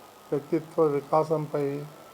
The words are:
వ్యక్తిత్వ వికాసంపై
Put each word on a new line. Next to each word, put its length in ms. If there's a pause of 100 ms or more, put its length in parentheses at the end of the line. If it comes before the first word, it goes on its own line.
(320)
వ్యక్తిత్వ 500
వికాసంపై 1000 (320)